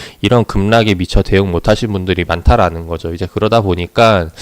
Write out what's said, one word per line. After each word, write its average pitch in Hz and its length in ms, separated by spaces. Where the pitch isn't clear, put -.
이런 113 240
급락에 107 500
미처 90 280
대응 98 280
못하신 107 420
분들이 92 320
많다라는 85 600
거죠. 82 260
이제 87 140
그러다 107 340
보니까 92 680